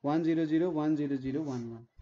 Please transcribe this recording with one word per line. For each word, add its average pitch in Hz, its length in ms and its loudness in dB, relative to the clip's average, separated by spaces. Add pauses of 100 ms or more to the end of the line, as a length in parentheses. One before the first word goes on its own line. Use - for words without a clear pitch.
वान 156 180 2
जिरो 160 220 2
जिरो 160 260 2
वान 156 240 2
जिरो 143 220 0
जिरो 135 260 -2
वान 127 280 -4
वान, 117 140 -14 (160)